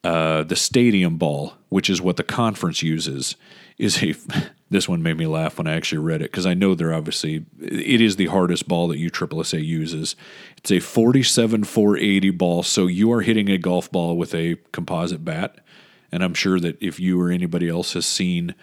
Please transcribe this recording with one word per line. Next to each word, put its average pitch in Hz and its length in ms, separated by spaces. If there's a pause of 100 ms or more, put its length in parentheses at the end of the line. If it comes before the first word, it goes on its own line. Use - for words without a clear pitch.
Uh, 80 420
the 78 120
Stadium 98 600
ball, 73 380 (120)
which 95 220
is 90 120
what 90 140
the - 80
conference 107 580
uses, 80 540 (420)
is - 240
a, 78 140 (260)
<laughs> - 280
this 98 180
one 85 160
made 80 140
me 80 100
laugh 78 300
when 82 100
I 78 60
actually 82 240
read 80 240
it, - 100
'cause 90 140
I 90 80
know 95 200
they're 82 200
obviously, 80 520 (140)
it - 400
is 107 160
the 95 120
hardest 90 380
ball 87 220
that 78 100
U 82 120
triple 80 320
S - 120
A 80 80
uses. 80 540 (420)
It's - 140
a 92 80
forty-seven 113 880
four 104 320
eighty 98 320
ball, 87 340
so 92 240
you 98 240
are 117 100
hitting 107 280
a 98 80
golf 90 340
ball 85 240
with 85 180
a 82 220 (160)
composite 87 540
bat. 82 320 (560)
And 87 100
I'm 90 100
sure 92 280
that 85 200
if 87 180
you 90 200
or 87 100
anybody 87 380
else 85 260
has 87 120
seen 87 580